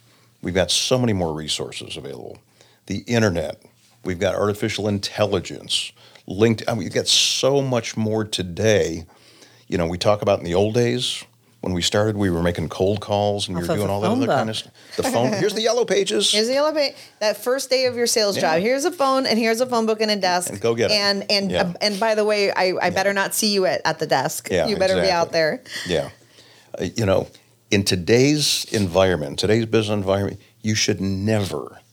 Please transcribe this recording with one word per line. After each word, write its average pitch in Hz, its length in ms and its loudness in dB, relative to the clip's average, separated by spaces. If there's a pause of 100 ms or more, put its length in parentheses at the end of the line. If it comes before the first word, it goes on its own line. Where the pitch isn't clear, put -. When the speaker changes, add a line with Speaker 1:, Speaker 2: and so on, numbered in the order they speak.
(420)
Speaker 1:
we've 90 140 -4
got 90 160 2
so - 260 2
many 120 160 2
more 87 200 0
resources 76 600 -8
available. 67 440 -14 (480)
The 98 140 -4
internet, 98 600 2 (420)
we've 90 160 -4
got 92 160 0
artificial 101 520 -2
intelligence, 98 1040 -2 (360)
linked-, 104 400 2
I - 60 0
mean, 113 120 -4
we've 117 80 -8
got 117 140 0
so - 540 2
much 127 340 -2
more 110 300 0
today. 87 800 0 (600)
You 92 100 -2
know, 87 100 0
we 87 120 -2
talk 104 240 2
about 101 160 4
in 78 60 -10
the 85 100 0
old 104 180 2
days, 123 500 0 (380)
when 95 120 -4
we 87 80 -2
started, 104 340 2
we 101 140 0
were 85 140 0
making 87 260 -2
cold 101 320 0
calls 101 460 -2
and 90 100 -6
we 85 60 -4
Speaker 2:
Off 87 60 -4
Speaker 1:
were - 40 -2
Speaker 2:
of 101 60 0
Speaker 1:
doing 101 100 0
Speaker 2:
a 98 40 -2
Speaker 1:
all 101 80 -4
that 107 80 0
Speaker 2:
phone 233 140 0
Speaker 1:
other 233 40 0
kind 131 240 0
of 110 40 -8
Speaker 2:
book. - 160 -10 (220)
Speaker 1:
stuff. - 120 -2
The 262 60 -2
phone, 208 220 2
here's 196 220 0
the 220 80 -4
yellow 240 200 2
pages. 202 480 0
Speaker 2:
<laughs> - 20 0
Here's 220 140 2
the 254 60 -2
yellow 294 200 2
pa-, 294 160 0 (320)
that 214 160 0
first 262 340 -2
day 254 140 2
of 247 100 -2
your 240 100 0
sales 214 300 2
Speaker 1:
Yeah. - 60 -2
Speaker 2:
job. 165 200 2
Here's 269 240 0
a 359 60 0
phone, 269 340 2
and 220 140 2
here's 226 220 2
a 254 40 0
phone 226 220 0
book 220 120 0
and 214 120 0
a 208 40 0
desk. 180 360 0
Speaker 1:
And 101 100 -8
go 117 140 2
get 117 160 2
'em. 202 320 0
Speaker 2:
And, - 80 -4
and, 190 200 0
Speaker 1:
Yeah. 180 120 2
Speaker 2:
uh, 175 180 -2
and 208 180 -2
by 220 140 0
the 214 100 2
way, 208 280 2
I, 185 140 0
I 185 60 2
Speaker 1:
Yeah. 180 200 -2
Speaker 2:
better 190 220 0
not 196 200 -2
see 214 180 0
you 196 140 2
at, 151 180 0
at 156 140 0
the 160 80 -4
desk. 151 460 -2
Speaker 1:
Yeah, 156 160 2
Speaker 2:
You 202 100 -2
better 190 240 2
be - 80 2
out 170 200 0
Speaker 1:
exactly. - 20 -16
Speaker 2:
there. 165 320 0 (240)
Speaker 1:
Yeah. 175 220 0 (720)
Uh, 90 160 -4
you 113 120 -2
know, 95 220 2 (420)
in 104 120 4
today's 120 880 2
environment, 87 680 2
today's 110 260 2
business 110 320 0
environment, 98 420 0 (220)
you 110 140 -2
should 107 260 0
never 95 800 -2 (140)